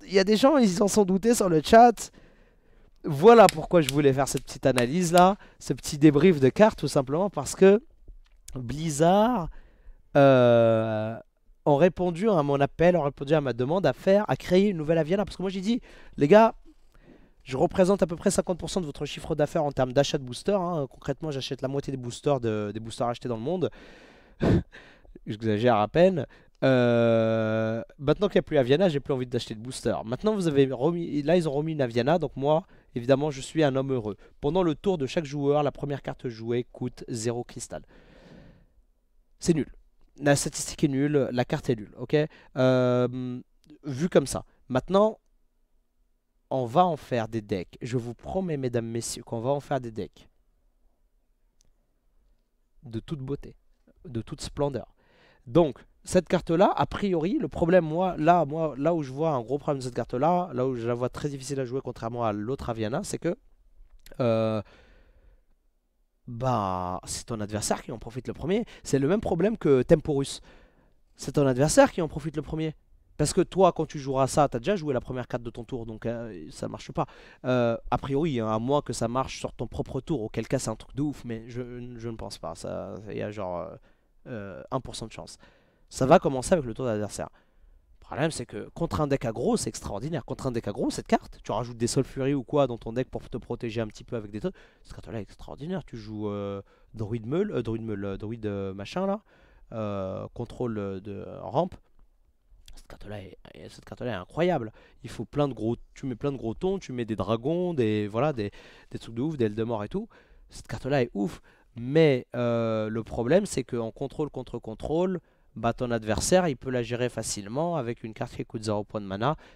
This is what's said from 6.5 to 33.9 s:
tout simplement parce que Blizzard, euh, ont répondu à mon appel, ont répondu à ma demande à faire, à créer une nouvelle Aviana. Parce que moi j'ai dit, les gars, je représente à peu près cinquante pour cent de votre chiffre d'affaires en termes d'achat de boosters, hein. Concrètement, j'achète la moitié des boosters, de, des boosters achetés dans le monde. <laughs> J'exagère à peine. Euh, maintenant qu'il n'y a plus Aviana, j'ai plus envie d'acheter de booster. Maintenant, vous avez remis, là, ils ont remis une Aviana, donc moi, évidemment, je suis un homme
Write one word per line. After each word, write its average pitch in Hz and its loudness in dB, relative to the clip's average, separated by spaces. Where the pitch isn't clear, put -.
tout 156 -2
simplement 147 0
parce - -8
que 196 8
Blizzard, 160 2
euh, 113 6
ont 147 6
répondu 180 2
à 185 4
mon 143 2
appel, 160 4
ont 151 0
répondu 143 -2
à 156 4
ma 131 -2
demande 139 -2
à 131 2
faire, 202 2
à 131 0
créer 196 2
une 190 -2
nouvelle 156 0
Aviana. 170 0
Parce - -12
que 175 -6
moi 190 -2
j'ai 190 -6
dit, 226 -2
les 143 4
gars, 214 8
je 131 -6
représente 180 4
à 175 4
peu 165 -8
près - -2
cinquante 180 0
pour 160 -10
cent 190 -2
de 170 -6
votre 147 -8
chiffre - -8
d'affaires 151 0
en 143 -2
termes 131 0
d'achat 139 4
de 139 -8
boosters, 131 -2
hein. 170 -2
Concrètement, - -6
j'achète 135 -6
la 131 -2
moitié 139 -4
des 135 -4
boosters, 123 -2
de, 107 -2
des 110 -8
boosters 117 -6
achetés 120 -6
dans 117 -4
le 110 -10
monde. 151 -2
<laughs> - -2
J'exagère 110 2
à 104 2
peine. 165 2
Euh, 113 2
maintenant 156 0
qu'il - -6
n'y 196 4
a 156 4
plus 156 -2
Aviana, 143 4
j'ai 143 0
plus - -4
envie 127 -4
d'acheter 120 -6
de 107 -12
booster. 120 -4
Maintenant, 127 -2
vous 185 0
avez 139 6
remis, 147 -2
là, 156 2
ils 160 0
ont 143 -2
remis 151 -2
une 156 -4
Aviana, 123 2
donc 151 -6
moi, 147 2
évidemment, 135 2
je 135 -12
suis 156 -2
un 135 2
homme 135 -2